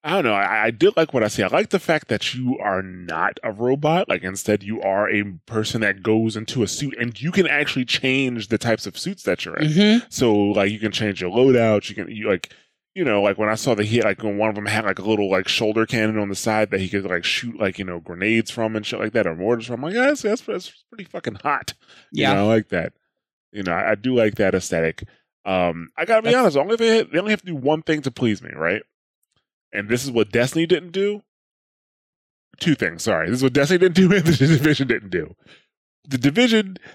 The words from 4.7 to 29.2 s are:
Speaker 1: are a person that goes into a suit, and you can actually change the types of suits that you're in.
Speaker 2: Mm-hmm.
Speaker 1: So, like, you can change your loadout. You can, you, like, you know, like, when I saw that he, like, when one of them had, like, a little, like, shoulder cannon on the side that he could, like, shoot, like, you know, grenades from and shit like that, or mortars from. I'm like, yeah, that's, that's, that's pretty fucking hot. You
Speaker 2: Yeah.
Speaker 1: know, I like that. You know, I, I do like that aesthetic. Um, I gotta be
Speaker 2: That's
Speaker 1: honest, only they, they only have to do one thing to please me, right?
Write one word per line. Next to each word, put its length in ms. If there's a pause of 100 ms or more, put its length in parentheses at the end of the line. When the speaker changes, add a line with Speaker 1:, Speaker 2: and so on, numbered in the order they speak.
Speaker 1:
are 260
a 160 (220)
person 360
that 200
goes 340
into 280
a 40
suit, 320
and 220
you 100
can 140
actually 400
change 600
the 100
types 300
of 100
suits 260
that 220
you're 120
in. 120
Speaker 2:
Mm-hmm. 400
Speaker 1:
So, 260
like, 360
you 80
can 120
change 300
your 80
loadout. 580
You 60
can, 160
you, 180
like, 240 (440)
you 100
know, 160
like, 160
when 100
I 80
saw 200
that 100
he, 160
like, 220
when 160
one 100
of 60
them 100
had, 200
like, 140
a 80
little, 220
like, 180
shoulder 380
cannon 320
on 120
the 60
side 360
that 100
he 80
could, 160
like, 180
shoot, 360
like, 200
you 60
know, 140
grenades 520
from 240
and 100
shit 140
like 140
that, 140
or 80
mortars 320
from. 80
I'm 80
like, 100
yeah, 140
that's, 160
that's, 180
that's 480
pretty 160
fucking 380
hot. 300 (380)
You 120
Speaker 2:
Yeah. 100
Speaker 1:
know, 160
I 60
like 140
that. 240 (600)
You 100
know, 80
I, 200
I 40
do 200
like 200
that 200
aesthetic. 480 (420)
Um, 500
I 100
gotta 180
be 80
Speaker 2:
That's 60
Speaker 1:
honest, 200
only 180
they, 280
they 160
only 120
have 100
to 60
do 80
one 280
thing 180
to 100
please 320
me, 120
right? 260 (920)